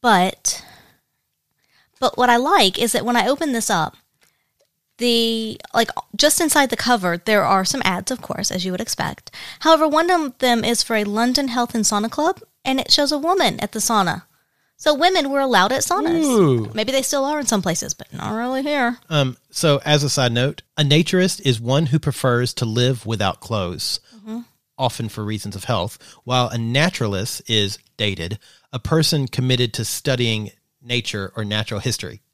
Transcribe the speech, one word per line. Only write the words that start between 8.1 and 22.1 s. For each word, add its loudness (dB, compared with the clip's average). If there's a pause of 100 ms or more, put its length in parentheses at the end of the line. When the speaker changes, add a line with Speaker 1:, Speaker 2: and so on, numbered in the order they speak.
Speaker 1:
of -8
course, -6
as -4
you -4
would -6
expect. -8 (300)
However, 4
one 2
of 0
them 2
is 0
for -2
a 0
London 0
health -2
and 0
sauna 0
club, 0 (220)
and 0
it -2
shows 2
a 0
woman 0
at -4
the -8
sauna. 0 (540)
So 2
women 2
were 0
allowed 4
at 0
saunas. 0
Speaker 2:
Ooh. 4
Speaker 1:
Maybe -2
they 0
still -2
are -2
in -4
some 0
places, -4
but -14
not -8
really -4
here. 0 (120)
Speaker 2:
Um, 0 (140)
so 2
as 2
a -2
side 2
note, -2 (140)
a 2
naturist 2
is 2
one 0
who 2
prefers 0